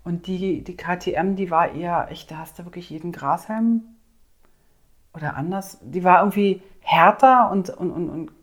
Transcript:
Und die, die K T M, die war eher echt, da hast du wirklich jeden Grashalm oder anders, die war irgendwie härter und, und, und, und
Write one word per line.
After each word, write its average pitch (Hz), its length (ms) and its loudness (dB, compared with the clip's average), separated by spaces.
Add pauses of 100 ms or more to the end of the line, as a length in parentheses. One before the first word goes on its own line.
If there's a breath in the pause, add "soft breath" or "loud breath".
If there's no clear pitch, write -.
Und 175 240 -8
die, 185 360 -4
die 175 140 -14
K 175 180 -6
T 175 180 -6
M, 190 220 -2
die 185 160 -6
war 165 220 2
eher 170 360 -4
echt, - 220 -16
da 156 60 -14
hast 160 200 -18
du 175 80 -16
wirklich 175 240 -16
jeden 160 220 -10
Grashalm 220 720 -2 (1300)
oder 151 220 -8
anders, 185 460 -8
die 170 220 -8
war 180 180 8
irgendwie 196 400 0 (180 soft breath)
härter 226 720 6
und, 190 180 -2
und, - 220 -6
und, 175 180 -6
und 156 220 -12 (100)